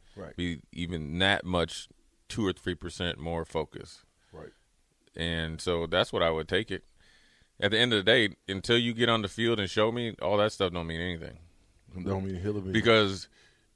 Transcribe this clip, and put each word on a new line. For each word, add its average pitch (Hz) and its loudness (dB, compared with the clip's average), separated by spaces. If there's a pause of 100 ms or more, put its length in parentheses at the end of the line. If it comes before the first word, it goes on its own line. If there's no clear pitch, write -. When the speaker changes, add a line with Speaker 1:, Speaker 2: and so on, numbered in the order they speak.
(160)
Speaker 1:
Right. 92 -14
Speaker 2:
Be 87 -4 (120)
even 82 -6
that 95 2
much, 87 -2 (400)
two 110 -2
or 90 2
three 90 -6
percent 87 -6
more 82 -4
focus. - -8 (280)
Speaker 1:
Right. 80 -18 (640)
Speaker 2:
And 82 -4
so 85 0
that's 87 2
what 95 0
I 82 4
would 80 -2
take 98 0
it. 95 -6 (760)
At 101 2
the 107 2
end 120 4
of 107 6
the 98 4
day, 113 4 (120)
until 98 2
you 120 0
get 117 2
on 113 2
the 98 -4
field 113 0
and 98 -2
show 110 2
me, 117 -4
all 98 2
that 107 4
stuff 92 0
don't 85 -4
mean 82 -6
anything. 85 -6 (640)
Speaker 1:
Don't 95 -2
mean 95 -4
a 90 -6
hill 104 -2
of 95 -6
a 95 -4
Speaker 2:
Because 107 4 (480)